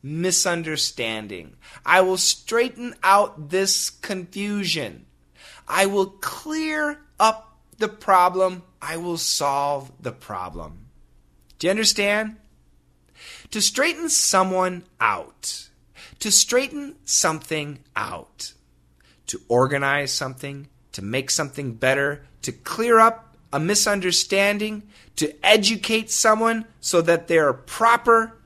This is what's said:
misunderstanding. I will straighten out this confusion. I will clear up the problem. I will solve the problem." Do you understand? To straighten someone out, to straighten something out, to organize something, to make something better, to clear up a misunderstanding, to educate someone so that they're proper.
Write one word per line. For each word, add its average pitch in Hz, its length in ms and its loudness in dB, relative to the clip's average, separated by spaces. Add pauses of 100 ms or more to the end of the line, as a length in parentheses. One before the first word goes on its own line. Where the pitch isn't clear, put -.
misunderstanding. 143 1500 -4 (300)
I 185 160 8
will 185 160 2
straighten 240 880 -2
out 190 460 2
this 190 400 -2
confusion. 185 1160 -6 (640)
I 190 180 2
will 196 220 0
clear 302 920 -6 (200)
up 220 400 0 (180)
the 214 120 -4
problem. 185 760 2 (180)
I 160 160 -8
will 170 200 -6
solve 143 840 -2
the 117 120 -8
problem." 90 760 -14 (720)
Do 165 80 -2
you 190 40 2
understand? 214 680 0 (1120)
To 214 100 -4
straighten 320 480 0
someone 185 760 0 (160)
out, 95 720 -4 (500)
to 220 120 -6
straighten 277 640 0 (100)
something 151 760 -2 (160)
out, - 580 -10 (760)
to - 200 -8
organize 139 640 2
something, 139 560 -8 (240)
to 95 100 -14
make 127 300 -4
something 139 420 -4
better, 139 520 -2 (160)
to - 100 -8
clear 226 480 2
up 226 380 4 (160)
a 143 60 -2
misunderstanding, 202 1200 0 (320)
to 151 180 -2 (120)
educate 220 680 2
someone 220 540 2 (160)
so 170 200 2
that 165 260 2
they're 156 260 4
proper. 226 920 2